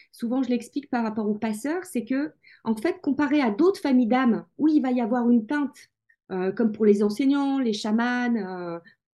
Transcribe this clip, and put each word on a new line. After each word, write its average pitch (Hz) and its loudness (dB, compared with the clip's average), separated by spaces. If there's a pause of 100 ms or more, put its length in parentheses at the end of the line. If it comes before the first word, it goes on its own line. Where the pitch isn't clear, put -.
(120)
Souvent, 254 -4
je 240 -2
l'explique 247 -4
par 240 -2
rapport 220 -4
aux 208 0
passeurs, 277 -6
c'est 233 -6
que, 277 -4 (320)
en 220 -2
fait, 330 -4
comparé 294 0
à 240 2
d'autres 339 2
familles 254 2
d'âme 233 2 (140)
où 302 4
il 302 4
va 254 -2
y 247 0
avoir 240 0
une 220 4
teinte, 294 -4 (420)
euh, 190 -2
comme 214 0
pour 214 -2
les 208 6
enseignants, 269 0
les 233 0
chamans, 233 -2
euh, 180 -6 (360)